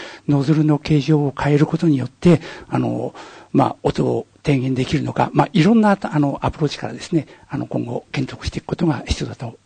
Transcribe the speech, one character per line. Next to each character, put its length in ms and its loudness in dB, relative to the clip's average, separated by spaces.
ノ 160 2
ズ 120 2
ル 100 4
の 140 2
形 220 0
状 200 2
を 180 -2
変 140 0
え 60 4
る 80 4
こ 100 -2
と 100 -2
に 120 4
よ 80 -4
っ 20 -16
て、 320 4
あ 80 -2
の、 360 -4
ま 140 4
あ、 160 -4
音 240 0
を 200 -2
低 160 2
減 160 -2
で 120 -2
き 100 -2
る 60 -2
の 100 -6
か、 220 0
ま 100 4
あ、 80 -2
い 100 4
ろ 120 6
ん 80 6
な、 180 4
あ 180 -4
の、 220 0
ア 100 -2
プ 120 -6
ロ 40 2
ー 40 -6
チ 80 -10
か 80 -8
ら 80 -10
で 60 -12
す 120 -10
ね、 140 0
あ 80 -6
の、 80 -6
今 180 -4
後、 260 -8
検 240 -6
討 120 -18
し 40 -4
て 100 -8
い 20 -8
く 20 -20
こ 120 -6
と 100 0
が 200 0
必 180 -4
要 40 -6
だ 80 -12
と 300 -12